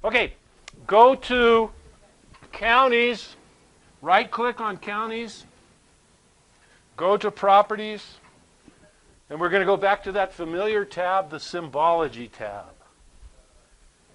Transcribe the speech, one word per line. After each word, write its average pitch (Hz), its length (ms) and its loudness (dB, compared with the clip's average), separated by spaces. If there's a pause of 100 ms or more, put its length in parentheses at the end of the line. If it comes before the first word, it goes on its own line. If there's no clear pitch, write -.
Okay, 214 300 -2 (520)
go 240 300 8
to 233 560 2 (800)
counties, 240 840 0 (680)
right-click 226 580 0
on 208 160 -6
counties, 220 680 -10 (1500)
go 190 220 0
to 202 140 -4
properties, 208 760 2 (1300)
and 151 80 -12
we're 175 100 -2
gonna 190 160 2
go 196 120 2
back 196 260 0
to 196 80 -10
that 190 200 -2
familiar 196 540 -4
tab, 180 460 -4
the 156 80 -12
Symbology 151 880 -4
tab. 101 380 -14 (1500)